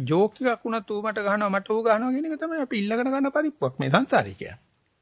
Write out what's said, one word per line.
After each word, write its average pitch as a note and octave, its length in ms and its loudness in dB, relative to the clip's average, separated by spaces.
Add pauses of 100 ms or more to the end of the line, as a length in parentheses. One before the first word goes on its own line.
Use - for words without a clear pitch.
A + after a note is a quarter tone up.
ජෝක් F3 380 2
එකක් B3 220 -2
වුණත් A3+ 280 -4
ඌ G#3 100 -4
මට G#3+ 200 -4
ගහනවා G3+ 300 0
මට G3 200 -2
ඌ A3 120 2
ගහනවා A#3 300 2
කියන D4 140 -2
එක D#4 120 -4
තමයි D#4+ 240 -4
අපි B3 160 -4
ඉල්ලගෙන A3+ 300 0
ගන්න C4+ 240 0
පරිප්පුවක් D4 440 -2
මේ C3+ 140 -2
සංසාරේ C#3+ 440 2
කියන්නේ. - 280 -14 (400)